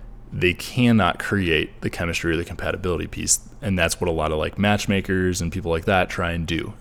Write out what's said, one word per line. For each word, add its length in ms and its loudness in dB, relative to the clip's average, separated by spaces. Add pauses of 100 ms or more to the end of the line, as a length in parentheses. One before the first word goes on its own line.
(340)
they 200 2
cannot 640 4
create 640 0
the 80 -2
chemistry 440 -2
or 40 2
the 60 -2
compatibility 640 -4
piece, 320 -2 (220)
and 180 0
that's 220 2
what 80 0
a 20 0
lot 200 0
of, 80 0
like, 200 -2
matchmakers 800 2
and 100 -2
people 200 -4
like 140 0
that 240 4
try 220 -2
and 140 -2
do. 360 -2